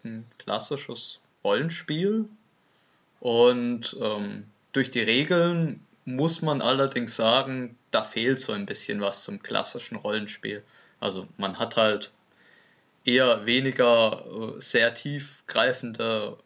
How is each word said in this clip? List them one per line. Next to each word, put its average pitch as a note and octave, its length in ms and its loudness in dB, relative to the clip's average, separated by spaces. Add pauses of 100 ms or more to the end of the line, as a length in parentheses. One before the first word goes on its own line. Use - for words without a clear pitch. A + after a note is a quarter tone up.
ein A2+ 220 -12 (140)
klassisches - 840 -6 (220)
Rollenspiel. E3 840 0 (920)
Und, A#2+ 840 4
ähm, G#2 440 -4 (280)
durch C3 160 2
die A#2+ 120 0
Regeln D#3+ 840 2 (200)
muss C#3 360 0
man D3 200 0
allerdings B2+ 540 0
sagen, B2+ 600 2 (140)
da A2 120 2
fehlt B2+ 360 0
so - 120 -4
ein G2+ 140 -4
bisschen G2+ 340 -6
was G2+ 240 -2
zum G2+ 200 -8
klassischen A2 520 -4
Rollenspiel. G#2 680 -6 (360)
Also F#2+ 280 -6 (100)
man F#2+ 220 -4
hat A#2 180 -2
halt G#2+ 340 2 (920)
eher B2 400 4
weniger, A#2+ 800 4
äh, G#2+ 340 -8
sehr A#2 360 2
tiefgreifende A2+ 1500 -4